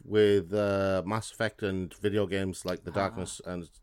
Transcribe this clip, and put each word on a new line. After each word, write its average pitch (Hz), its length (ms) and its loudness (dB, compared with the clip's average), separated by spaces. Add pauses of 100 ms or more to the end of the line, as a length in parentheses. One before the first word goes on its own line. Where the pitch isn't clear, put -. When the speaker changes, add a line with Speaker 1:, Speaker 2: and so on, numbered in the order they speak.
Speaker 1:
with, 101 500 4
uh, 98 500 2
Mass 110 260 -4
Effect - 320 -6
and 95 320 -2
video 104 320 0
games 95 380 -2
like 90 200 -6
The 87 80 -10
Speaker 2:
Ah. - 20 -6
Speaker 1:
Darkness 95 500 -4
and 87 240 -8 (140)